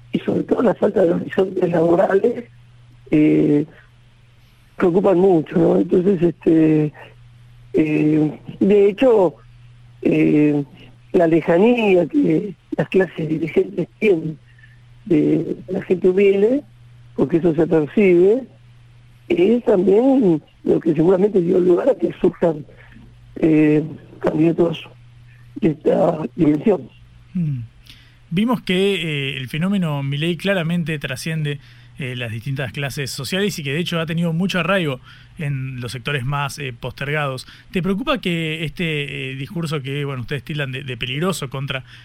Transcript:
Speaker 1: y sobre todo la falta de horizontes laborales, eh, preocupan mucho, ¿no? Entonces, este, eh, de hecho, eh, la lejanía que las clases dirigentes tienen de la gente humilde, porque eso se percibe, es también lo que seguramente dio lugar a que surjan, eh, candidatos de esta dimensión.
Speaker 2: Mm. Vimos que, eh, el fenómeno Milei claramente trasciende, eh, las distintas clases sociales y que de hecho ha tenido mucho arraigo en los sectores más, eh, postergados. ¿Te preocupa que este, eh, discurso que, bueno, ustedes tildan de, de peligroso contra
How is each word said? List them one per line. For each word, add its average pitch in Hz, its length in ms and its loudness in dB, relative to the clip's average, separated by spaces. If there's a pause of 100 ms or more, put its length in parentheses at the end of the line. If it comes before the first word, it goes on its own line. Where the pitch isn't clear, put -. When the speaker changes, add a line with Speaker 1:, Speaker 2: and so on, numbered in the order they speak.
(140)
Speaker 1:
y - 40 -2
sobre - 240 -2
todo - 220 -2
la 180 100 2
falta 202 320 0
de 170 80 2
horizontes 185 560 -2
laborales, 185 760 2 (680)
eh, 151 540 2 (1120)
preocupan 185 420 2
mucho, 180 360 2
¿no? 180 220 4
Entonces, 185 460 2
este, 156 680 2 (840)
eh, 151 680 0 (220)
de 202 280 6
hecho, 208 460 2 (680)
eh, 151 600 2 (500)
la 175 140 4
lejanía 175 800 4
que 175 480 0 (220)
las 170 120 -4
clases 175 400 -2
dirigentes 170 580 -2 (120)
tienen 160 400 0 (680)
de 156 500 0 (120)
la 185 160 -6
gente 185 260 0
humilde, 202 540 2 (520)
porque 139 220 0
eso 165 160 2
se 156 140 2
percibe, 180 720 4 (840)
es 202 380 2
también 208 760 4 (220)
lo 160 160 0
que 160 160 0
seguramente 185 460 2
dio 180 180 2
lugar 180 300 2
a 233 60 2
que - 240 -2
surjan, 165 460 0 (680)
eh, 151 480 4 (340)
candidatos 165 720 0 (680)
de - 160 0
esta 165 480 0 (160)
dimensión. 151 540 0 (440)
Speaker 2:
Mm. 151 260 -4 (720)
Vimos 214 300 0
que, 190 340 0
eh, 147 420 -4
el 131 120 -10
fenómeno 165 520 -2
Milei 147 340 -4
claramente 170 600 -2
trasciende, 147 640 -6 (400)
eh, 127 160 -8
las 120 160 -8
distintas 131 400 -8
clases 139 400 -8
sociales 185 480 -4
y 151 40 -10
que 135 100 -6
de 156 60 -4
hecho 175 200 -4
ha 165 80 -4
tenido 170 260 -2
mucho 180 280 -2
arraigo 165 380 -2 (380)
en 131 420 -8
los 120 120 -10
sectores 131 340 -6
más, 143 320 -4
eh, 135 160 -10
postergados. 139 720 -6 (260)
¿Te 180 120 -2
preocupa 220 360 -2
que 165 440 -4
este, 143 680 -6
eh, 135 40 -12
discurso 151 480 -8
que, 139 220 -6
bueno, 135 160 -8
ustedes 131 220 -8
tildan 147 280 -8
de, 135 120 -10
de 127 140 -10
peligroso 135 540 -6
contra 135 320 -8 (220)